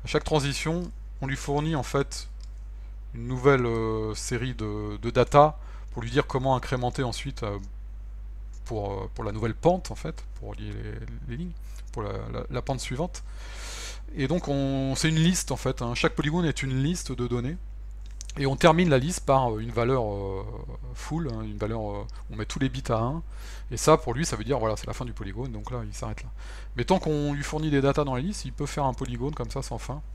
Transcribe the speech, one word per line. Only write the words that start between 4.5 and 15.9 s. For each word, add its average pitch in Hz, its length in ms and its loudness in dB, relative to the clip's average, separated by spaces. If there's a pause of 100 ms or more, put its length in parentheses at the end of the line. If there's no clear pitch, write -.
de, 107 460 -4
de 113 80 -2
data 143 500 8 (340)
pour 117 100 -4
lui 117 80 -4
dire 139 160 4
comment 131 280 2
incrémenter 123 480 0
ensuite, 123 420 -4
euh, 101 140 -4 (1080)
pour, 101 260 -2
euh, 101 220 -4
pour 113 100 -6
la 104 80 -2
nouvelle 107 220 0
pente 180 360 4
en 113 40 -6
fait, - 280 -6 (120)
pour 107 200 -8
lier 104 200 -8
les, 107 320 -6 (220)
les 117 100 -4
lignes, 170 140 -6 (400)
pour 117 100 -4
la, 101 100 -4 (180)
la, 117 200 -4
la 123 100 -2
pente 127 200 -2
suivante. 147 420 -4 (920)
Et 135 140 0
donc 165 200 2
on, 135 480 2
c'est 160 120 2
une 160 80 4
liste 170 340 4
en 131 60 2
fait, - 240 0
hein. 120 140 0